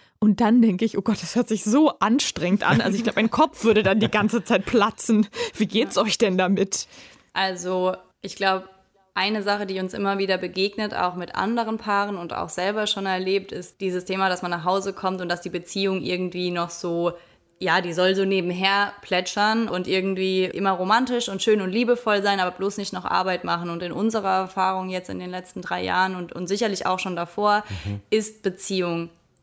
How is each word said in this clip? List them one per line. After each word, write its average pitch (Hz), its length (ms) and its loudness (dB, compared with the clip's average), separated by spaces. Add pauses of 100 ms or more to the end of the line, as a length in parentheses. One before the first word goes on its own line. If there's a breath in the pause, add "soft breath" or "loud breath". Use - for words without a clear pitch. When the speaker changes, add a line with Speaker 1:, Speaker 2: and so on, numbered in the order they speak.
(200 soft breath)
Speaker 1:
und 214 200 4
dann 233 220 6
denke 220 240 4
ich, - 100 0
„Oh 196 60 0
Gott, - 180 0
das - 160 -4
hört 240 120 2
sich 220 160 -2
so 277 340 6
anstrengend 202 680 2
an.“ - 140 6
Also 190 160 2
ich 226 60 -2
glaube, 220 180 0
mein 226 100 2
Kopf - 340 2
würde 220 180 6
dann 196 180 4
die 226 100 2
ganze 214 320 2
Zeit 220 220 2
platzen. 214 640 2 (260 loud breath)
Wie 202 120 0
geht's 247 320 0
euch 214 180 2
denn 190 220 2
damit? 190 500 0 (460 loud breath)
Speaker 2:
Also 185 600 -2 (280)
ich 196 140 -10
glaube, 190 340 0 (420)
eine 202 300 0
Sache, 202 240 0
die 190 140 -4
uns 185 120 -4
immer 196 240 -2
wieder 196 220 0
begegnet, 190 560 -2
auch 180 200 0
mit 175 200 -10
anderen 220 420 -2
Paaren 202 400 -2
und 175 160 -8
auch 170 160 -4
selber 208 380 -2
schon 196 180 -4
erlebt, 190 480 -2
ist - 300 -12
dieses 180 240 -2
Thema, 190 240 0
dass 180 100 -2
man 180 100 -4
nach 170 140 -4
Hause 190 300 0
kommt 185 260 -4
und 175 80 -6
dass 175 140 -2
die 180 80 -8
Beziehung 190 500 -2
irgendwie 180 500 -2
noch 175 200 -4
so, 170 420 -2 (460 loud breath)
ja, 180 220 2
die 175 120 -6
soll 185 240 2
so 196 80 2
nebenher 190 680 0 (100)
plätschern 208 640 0
und 180 180 -4
irgendwie 190 600 0
immer 196 260 0
romantisch 240 560 0
und 196 160 -6
schön 214 160 4
und 185 100 -2
liebevoll 226 500 2
sein, 196 200 0
aber 180 100 0
bloß 196 260 -4
nicht 202 160 -6
noch 185 120 -8
Arbeit 185 400 0
machen. 170 260 -2
Und 170 140 -6
in 175 80 -6
unserer 196 460 0
Erfahrung 190 500 -2
jetzt 185 200 -6
in 185 120 -6
den 180 100 -10
letzten 180 320 -10
drei 180 180 -4
Jahren 185 360 0
und, 175 160 -8
und 175 160 -6
sicherlich 208 380 -2
auch 185 120 0
schon 185 160 -4
davor, 208 480 0 (220 loud breath)
Speaker 3:
Mhm. 101 160 -6 (100)
Speaker 2:
ist 214 320 0
Beziehung 175 680 -2 (320)